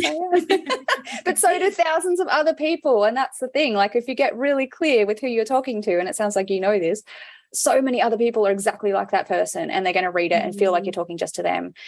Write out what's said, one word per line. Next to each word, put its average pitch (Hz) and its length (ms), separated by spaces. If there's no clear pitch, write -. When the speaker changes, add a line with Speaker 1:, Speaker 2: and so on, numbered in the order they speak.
Speaker 1:
I 302 40
am. 349 380
<laughs> 277 800
But 330 140
so 359 200
do 381 120
thousands 339 500
of 339 80
other 302 260
people. 294 500
And 226 120
that's - 220
the 208 100
thing. 262 260
Like, 202 220
if 240 120
you 262 60
get 247 220
really 269 300
clear 262 400
with 208 140
who 269 60
you're 226 180
talking 254 380
to, 180 160
and 180 100
it - 80
sounds 208 200
like 196 140
you 190 100
know 202 180
this, 175 240
so 269 300
many 247 180
other 226 160
people 233 300
are 196 60
exactly 196 400
like 202 180
that - 180
person, 175 420
and 190 140
they're 180 80
gonna 185 180
read 175 220
it 170 100
and 175 140
feel 190 160
like 180 120
you're 196 80
Speaker 2:
Mm-hmm. 190 80
Speaker 1:
talking 170 180
just - 180
to 175 60
them. 175 320